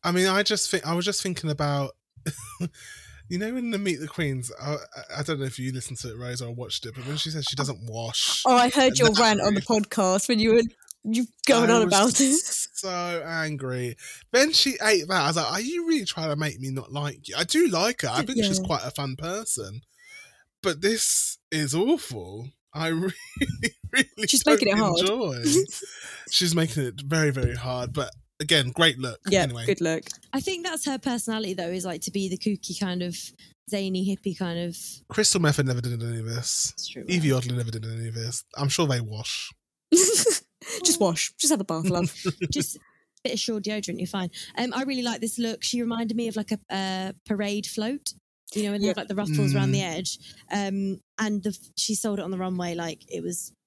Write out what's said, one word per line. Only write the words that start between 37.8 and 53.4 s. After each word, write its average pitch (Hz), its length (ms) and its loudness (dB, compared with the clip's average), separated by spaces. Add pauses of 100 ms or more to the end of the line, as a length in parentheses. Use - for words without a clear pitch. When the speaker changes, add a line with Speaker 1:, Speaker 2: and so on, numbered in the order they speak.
Speaker 1:
any 113 240 -8
of 113 60 -8
this. 117 280 -8 (140)
I'm 139 140 0
sure 165 160 2
they 123 160 2
wash. 107 500 -8 (400)
Speaker 2:
<laughs> - 0 - (920)
Just 339 160 4
wash. 170 380 2
Just 285 140 4
have 208 80 2
a 196 40 -4
bath, 165 260 -2
love. 180 240 0 (200)
Speaker 3:
<laughs> 170 180 -4
Just - 240 -2
a - 40 -20 (440)
bit - 100 0
of 214 40 -2
Sure 220 220 -2
deodorant, 202 380 -6
you're 180 80 -2
fine. 185 240 -4 (280)
Um, 247 160 -2
I 262 80 -2
really 269 200 -2
like 233 180 -2
this 220 180 -4
look. 226 240 -2
She 240 180 -2
reminded 226 360 -2
me 233 120 -2
of, 202 80 -6
like, 214 160 -4
a, 208 60 -2 (120)
a 190 440 -4 (120)
parade 208 400 -2
float, 233 460 -6 (420)
you 208 100 0
know, 202 100 -2
and 202 80 0
they 202 60 2
have, 180 80 0
Speaker 2:
Yeah. 208 60 -6
Speaker 3:
like, - 60 -10
the 202 60 -4
ruffles 151 400 2
around 135 180 4
the 135 80 4
Speaker 1:
Mm. 165 180 -4
Speaker 3:
edge. - 200 -6 (320)
Um, 196 500 -2 (180)
and 214 240 -2
the, 208 80 -2
f-, - 260 -12
she - 180 -2
sold 202 240 -2
it 190 40 -6
on 170 80 -6
the 190 80 -4
runway. 180 360 -4
Like, 165 340 -6
it 170 140 -8
was 175 300 -6 (140)